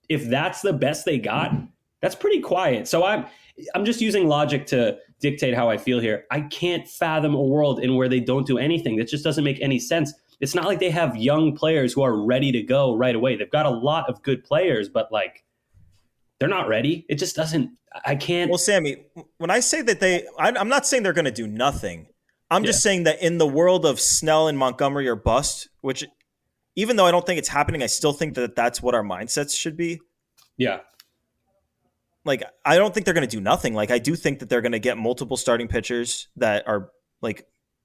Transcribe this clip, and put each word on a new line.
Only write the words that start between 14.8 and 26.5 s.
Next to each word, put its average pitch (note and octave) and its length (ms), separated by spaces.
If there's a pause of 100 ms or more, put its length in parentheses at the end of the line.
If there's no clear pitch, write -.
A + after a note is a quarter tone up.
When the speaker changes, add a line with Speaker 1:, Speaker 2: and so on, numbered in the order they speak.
Speaker 1:
but, A2 220
like, G2+ 320 (960)
they're C3+ 100
not F#3 200
ready. C#3 400
It D3+ 60
just F3 200
doesn't, D#3 360 (340)
I C#3+ 100
can't. F3 340
Speaker 2:
Well, F3 80
Sammy, E3+ 460 (360)
when E3 100
I A3 100
say D4+ 220
that A3+ 180
they, F#3 260 (120)
I, F3 140
I'm G#3 180
not C4+ 180
saying B3+ 160
they're F#3 80
gonna D3 200
do A#2 160
nothing. G#2+ 600 (420)
I'm F#3+ 140
just A3 220
Speaker 1:
Yeah. G#3 60
Speaker 2:
saying F3+ 120
that D#3 180
in E3+ 160
the D#3+ 100
world E3 380
of C3+ 140
Snell D#3 480
and D3 100
Montgomery C3+ 520
or A#2 80
bust, A#2 500 (140)
which C3 240 (720)